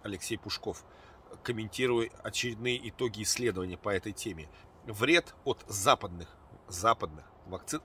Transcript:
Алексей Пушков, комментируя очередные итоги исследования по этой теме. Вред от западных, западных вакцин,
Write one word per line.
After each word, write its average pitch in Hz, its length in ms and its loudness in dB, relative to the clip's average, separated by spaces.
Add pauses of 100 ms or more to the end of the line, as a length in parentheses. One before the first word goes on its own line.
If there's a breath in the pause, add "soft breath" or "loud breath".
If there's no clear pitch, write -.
Алексей 104 360 -4
Пушков, - 460 -6 (580 loud breath)
комментируя 117 680 0 (120)
очередные 120 640 -2
итоги 107 340 -2
исследования 92 560 0
по 104 120 -4
этой 101 220 0
теме. 80 360 -8 (380 loud breath)
Вред 127 480 4 (100)
от 131 240 0
западных, 98 600 2 (400)
западных 90 560 2 (220)
вакцин, 95 380 -6